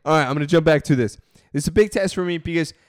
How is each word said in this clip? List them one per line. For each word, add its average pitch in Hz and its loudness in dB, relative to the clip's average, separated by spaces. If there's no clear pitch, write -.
all 156 2
right, 143 0
I'm 131 -4
gonna 147 -2
jump 160 2
back 156 2
to 151 2
this. 117 -2
It's 143 -4
a 170 -2
big 208 2
test 196 -2
for 185 -4
me 175 -4
because, 165 -4